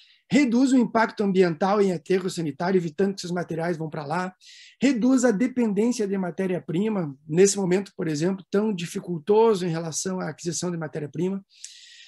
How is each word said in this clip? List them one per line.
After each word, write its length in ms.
reduz 420
o 40
impacto 480
ambiental 560
em 120
aterro 360
sanitário, 500
evitando 360
que 60
esses 100
materiais 480
vão 100
pra 160
lá, 300
reduz 440
a 60
dependência 760
de 120
matéria-prima, 1000
nesse 300
momento, 400
por 100
exemplo, 440
tão 240
dificultoso 880
em 60
relação 500
à 80
aquisição 420
de 60
matéria-prima. 680